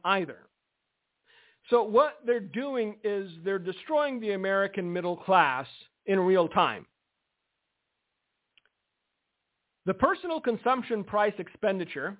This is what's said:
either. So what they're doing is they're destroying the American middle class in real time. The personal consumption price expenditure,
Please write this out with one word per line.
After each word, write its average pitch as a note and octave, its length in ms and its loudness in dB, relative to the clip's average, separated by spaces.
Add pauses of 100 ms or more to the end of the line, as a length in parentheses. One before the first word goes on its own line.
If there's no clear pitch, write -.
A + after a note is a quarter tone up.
either. E3 460 -2 (1200)
So A#3+ 140 6
what A#3 420 2
they're A#3+ 140 2
doing A3 640 -6
is G3+ 280 -4 (120)
they're G3 160 -2
destroying C4 600 -2
the G#3+ 120 -4
American G3 600 -2
middle F3 260 -4
class C#3+ 500 4 (400)
in G3 120 4
real F#3 280 4
time. B2+ 400 0 (3000)
The F#3 80 0
personal E4 480 0
consumption A#3+ 640 -2
price G#3 340 0
expenditure, F#3 840 -6